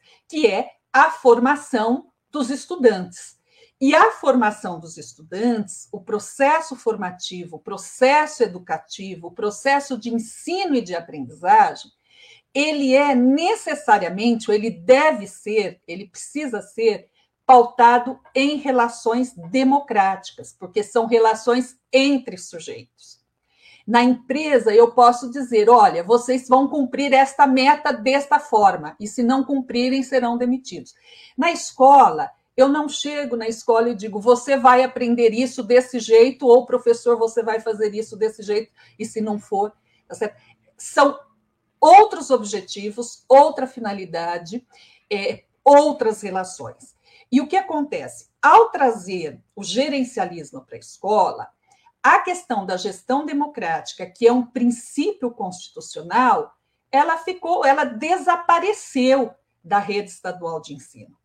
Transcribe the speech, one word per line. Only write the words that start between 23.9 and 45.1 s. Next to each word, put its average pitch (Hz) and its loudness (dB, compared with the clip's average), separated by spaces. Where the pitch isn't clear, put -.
empresa, 247 0
eu 233 6
posso 240 2
dizer, 233 0
"Olha, 196 6
vocês 240 -2
vão 269 2
cumprir 277 -4
esta 269 4
meta 277 2
desta 262 0
forma, 202 0
e 208 -14
se - -8
não 262 0
cumprirem, 262 -4
serão 240 -4
demitidos." 247 -6
Na 330 -2
escola, 254 4
eu 262 4
não 294 -2
chego 285 -8
na 226 -8
escola 226 0
e 240 -6
digo, 202 -12
"Você 240 0
vai 254 6
aprender 240 0
isso 247 -4
desse 247 0
jeito", 233 2
ou, 247 6
"Professor, 240 0
você 226 -2
vai 220 -4
fazer 214 -6
isso 214 -10
desse 220 -6
jeito", 208 -6
e 220 -10
se 226 -10
não 214 -6
for, 208 -6
tá - -20
certo? - -10
São - 0
outros 339 6
objetivos, 208 -8
outra 277 4
finalidade, 175 -10